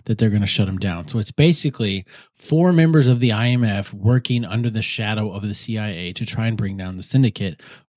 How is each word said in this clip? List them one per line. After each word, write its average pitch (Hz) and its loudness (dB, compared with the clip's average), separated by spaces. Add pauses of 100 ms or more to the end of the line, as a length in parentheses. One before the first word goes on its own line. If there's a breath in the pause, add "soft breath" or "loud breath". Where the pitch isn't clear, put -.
that 110 -2
they're 113 4
gonna 101 2
shut 95 0
'em 95 -4
down. 87 -4
So 120 -4
it's - -6
basically 127 0 (300 loud breath)
four 175 2
members 160 6
of 123 4
the 123 4
I 110 2
M 123 2
F 101 -2
working 117 2
under 113 -2
the 110 -4
shadow 107 -4
of 98 -10
the 101 -6
C 110 -6
I 107 -4
A 90 -8
to 113 -8
try 113 -4
and 110 -2
bring 98 -4
down 92 -8
the 95 -12
Syndicate. 104 0 (360 loud breath)